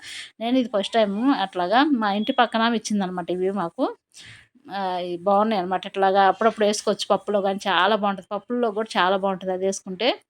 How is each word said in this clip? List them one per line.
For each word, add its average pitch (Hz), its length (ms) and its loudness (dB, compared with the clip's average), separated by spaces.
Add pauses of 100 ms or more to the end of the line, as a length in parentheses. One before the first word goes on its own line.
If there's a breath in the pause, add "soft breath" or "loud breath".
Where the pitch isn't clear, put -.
(380 loud breath)
నేను 240 200 -2
ఇది 247 120 0
ఫస్ట్ 196 240 -2
టైమ్ 208 220 2 (240)
అట్లాగా, 190 400 0 (140)
మా 214 180 0
ఇంటి 214 200 -2
పక్కన 226 300 2
ఆమె 233 140 2
ఇచ్చిందనమాట 185 540 -4
ఇవి 185 220 -2
మాకు. 196 320 -4 (800 loud breath)
ఆ, 196 140 -8 (200)
ఇవి 175 220 -6
బాగున్నాయి 202 380 2
అనమాట. 180 260 -2
ఇట్లాగా 196 400 4
అప్పుడప్పుడు 208 400 2
వేసుకోవచ్చు 208 440 -2
పప్పులో 208 320 0
కానీ, 196 220 -2
చాలా 190 320 2
బాగుంటుంది, 196 340 -4
పప్పుల్లో 233 400 -4
కూడా 220 220 -4
చాలా 190 260 2
బాగుంటుంది 185 360 -4
అది 185 120 -2
వేసుకుంటే. 196 440 -2 (200)